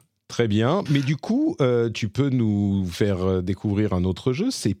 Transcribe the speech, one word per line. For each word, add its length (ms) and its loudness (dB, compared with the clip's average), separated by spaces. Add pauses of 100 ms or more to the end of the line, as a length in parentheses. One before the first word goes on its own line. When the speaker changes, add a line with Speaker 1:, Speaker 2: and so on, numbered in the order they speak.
(120)
Speaker 1:
<laughs> 160 -20
Speaker 2:
Très 200 0
bien. 440 2
Mais 100 4
du 160 -2
coup, 420 -2
euh, 300 2
tu 180 -6
peux 220 0
nous 560 2
faire, 380 -2
euh, 180 0
découvrir 520 -2
un 120 0
autre 260 -2
jeu, 200 -2
c'est 300 -2